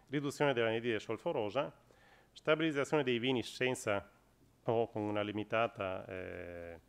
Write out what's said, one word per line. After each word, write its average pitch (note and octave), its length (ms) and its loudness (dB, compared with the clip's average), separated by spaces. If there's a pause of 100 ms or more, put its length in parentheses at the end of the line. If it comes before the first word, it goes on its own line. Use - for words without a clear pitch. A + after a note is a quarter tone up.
Riduzione C#3+ 440 2
dell'anidride A2+ 460 2
solforosa, B2+ 720 -2 (600)
stabilizzazione D3+ 720 2
dei B2 160 2
vini B2 240 2
senza A#2+ 680 0 (540)
o A2+ 260 2
con G#2+ 140 -4
una G#2 180 0
limitata, G#2 840 -2
eh, F2 840 -10